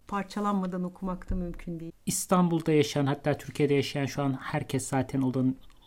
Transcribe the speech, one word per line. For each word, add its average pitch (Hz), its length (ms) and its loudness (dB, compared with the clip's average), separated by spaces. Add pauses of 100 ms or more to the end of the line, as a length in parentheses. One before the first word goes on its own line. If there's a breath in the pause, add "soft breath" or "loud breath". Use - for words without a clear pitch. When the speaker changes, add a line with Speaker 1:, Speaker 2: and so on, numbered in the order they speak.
Speaker 1:
parçalanmadan 196 760 -2
okumak 180 460 -8
da 190 60 0
mümkün 175 440 -6
değil. 165 120 -10 (140)
Speaker 2:
İstanbul'da 170 680 4
yaşayan, 147 340 4
hatta 139 320 0
Türkiye'de - 360 0
yaşayan 139 320 0
şu 143 180 -4
an 135 180 0
herkes - 460 -4
zaten 135 340 0
olan, 131 340 2 (320)